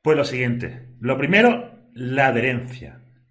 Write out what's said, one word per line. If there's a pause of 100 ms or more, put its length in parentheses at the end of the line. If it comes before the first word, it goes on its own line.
Pues
lo
siguiente, (140)
lo
primero,
la
adherencia. (280)